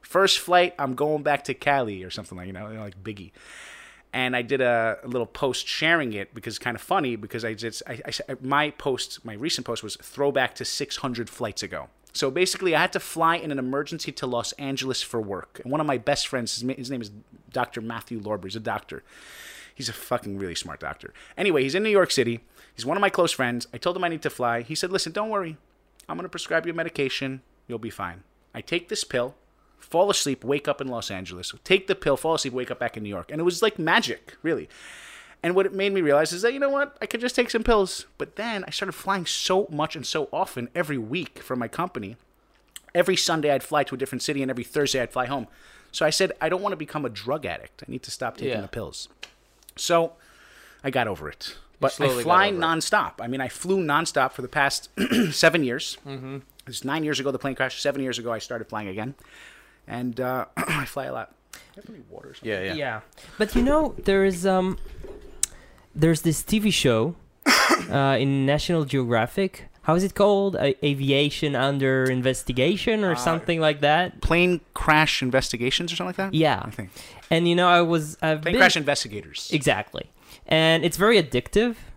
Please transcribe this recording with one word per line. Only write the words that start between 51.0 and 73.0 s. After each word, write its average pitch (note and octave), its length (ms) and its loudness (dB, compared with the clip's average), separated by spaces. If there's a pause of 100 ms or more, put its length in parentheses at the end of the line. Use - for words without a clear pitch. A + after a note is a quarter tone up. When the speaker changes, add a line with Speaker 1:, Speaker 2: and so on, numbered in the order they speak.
Speaker 1:
over D2+ 180 -6
it. - 280 -12
Speaker 2:
You - 20 -18 (240)
Speaker 1:
But C3+ 100 4
I - 40 -10
Speaker 2:
slowly C3+ 220 2
got A#2+ 60 -2
Speaker 1:
fly F3+ 240 6
Speaker 2:
over G3+ 100 0
it. E3+ 40 0
Speaker 1:
nonstop. E3 580 2
I A#2 80 -8
mean, C3+ 140 -4
I B2 80 -2
flew F#3 340 0
nonstop D3 480 2
for B2 120 0
the B2 40 2
past - 420 0 (220)
<clears throat> G#3 200 4
seven E3 340 6
years. B2 320 -4 (100)
Speaker 2:
Mm-hmm. C3+ 300 -10
Speaker 1:
It - 300 -18
was B2 180 -12
nine D3+ 180 -2
years D3 160 0
ago, C#3 120 0
the B2+ 80 -4
plane C3+ 160 -4
crashed. - 260 -2
Seven C#3 200 0
years B2+ 160 -4
ago, A#2 140 -6
I A2 80 -4
started A2+ 300 -10
flying G#2+ 180 -6
again. G#2+ 280 -6 (760)
And, B2 320 -6
uh, B2+ 300 -2
<clears throat> - 40 -18
I D3+ 300 -2
fly C3 220 -8
a C3 40 -8
lot. A#2+ 240 -10 (400)
You G3+ 60 -20
have - 80 -20
any E3 200 -20
water - 200 -18
or - 60 -20
something? A2+ 140 -10
Speaker 2:
Yeah, G2 140 -2
yeah. F#2+ 120 -4
Speaker 3:
Yeah. B2 240 -4 (380)
But, G#3+ 180 0
you B3 60 6
know, C4+ 340 2 (100)
there G3 180 4
is, F#3 220 0
um, F#3 320 2 (1160)
there's D#3 260 4
this D#3+ 220 2
T A3 160 2
V G#3 120 4
show, B2 440 2 (140)
<coughs> - 160 -14 (460)
uh, C#3 280 4
in C#3 260 2
National D3+ 400 2
Geographic. B2 800 0 (140)
How D#3 140 4
is F#3 100 2
it F#3+ 100 -4
called? G3 400 4
A-, C#3 300 2
Aviation C#3 720 2
Under C3 500 2
Investigation C3 960 2